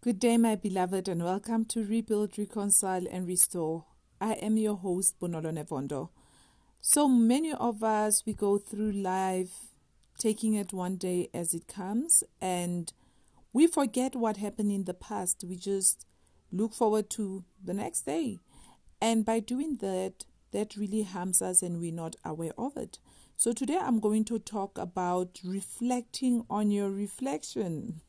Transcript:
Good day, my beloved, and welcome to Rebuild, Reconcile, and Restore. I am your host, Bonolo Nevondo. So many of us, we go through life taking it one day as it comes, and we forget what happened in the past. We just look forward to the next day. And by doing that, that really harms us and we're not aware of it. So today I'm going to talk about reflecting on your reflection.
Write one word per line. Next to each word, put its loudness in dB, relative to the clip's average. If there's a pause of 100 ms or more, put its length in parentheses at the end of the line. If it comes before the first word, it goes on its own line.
Good 2
day, 6
my 6
beloved, -2
and 0
welcome 0
to -2
Rebuild, 0
Reconcile, 2
and -4
Restore. 2 (340)
I 0
am 0
your 2
host, 0
Bonolo -4
Nevondo. -4 (720)
So 6
many 6
of -2
us, 2
we -4
go 2
through -2
life -4 (440)
taking 0
it -4
one -4
day -2
as -2
it -10
comes, 0 (180)
and -4 (600)
we 6
forget 2
what 0
happened -2
in 0
the -4
past. -4
We -8
just 0 (460)
look 0
forward 2
to -6 (180)
the -6
next -4
day. -4 (640)
And 2
by 2
doing -2
that, -4 (280)
that -4
really -2
harms 0
us 2
and -4
we're -4
not -8 (100)
aware -6
of -4
it. -10 (380)
So 2
today 0
I'm 0
going 2
to -2
talk -6
about -2
reflecting -2
on 2
your 2
reflection. -4